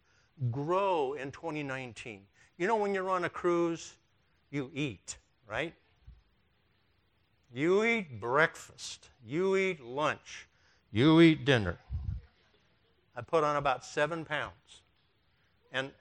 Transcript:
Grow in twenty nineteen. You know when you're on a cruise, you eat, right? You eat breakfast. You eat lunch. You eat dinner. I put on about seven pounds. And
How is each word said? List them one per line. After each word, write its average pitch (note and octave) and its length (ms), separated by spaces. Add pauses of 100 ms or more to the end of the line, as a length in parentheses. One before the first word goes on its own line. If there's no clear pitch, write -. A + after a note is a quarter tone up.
(520)
Grow D#3 600
in C3+ 180
twenty D3+ 320
nineteen. B2+ 580 (360)
You F3 100
know A3+ 80
when G3+ 180
you're F#3+ 160
on F3+ 160
a D#3+ 40
cruise, E3+ 680 (560)
you C#3 240
eat, C3 420 (300)
right? C3+ 260 (1800)
You F3 300
eat F#3+ 380
breakfast. - 880 (160)
You F#3 320
eat F#3 260
lunch. C3+ 640 (460)
You D#3 260
eat D#3+ 240
dinner. A2+ 340 (1400)
I B2 80
put D#3+ 220
on D3 140
about C3+ 260
seven D#3 400
pounds. C3+ 300 (1200)
And C3+ 280